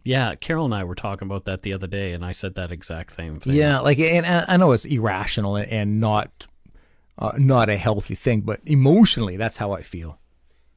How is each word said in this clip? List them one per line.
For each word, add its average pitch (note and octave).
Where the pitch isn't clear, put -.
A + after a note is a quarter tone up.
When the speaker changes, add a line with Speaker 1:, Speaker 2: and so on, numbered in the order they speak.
Speaker 1:
Yeah, B2+
Carol D#3+
and B2
I G2+
were F2
talking G2
about G2
that F#2+
the G2
other F#2+
day, G2
and F2
I F2+
said F2+
that F2
exact E2
same D#2+
thing. C3+
Speaker 2:
Yeah, D3
like, C3+
and E3
I, E3+
I F#3
know E3+
it's A#2
irrational G#2
and, G#2
and G#2+
not, G#2+
uh, A2
not C3
a G#2
healthy G#2
thing, A2
but G#2
emotionally, C#3
that's G#2+
how G2+
I E2
feel. E2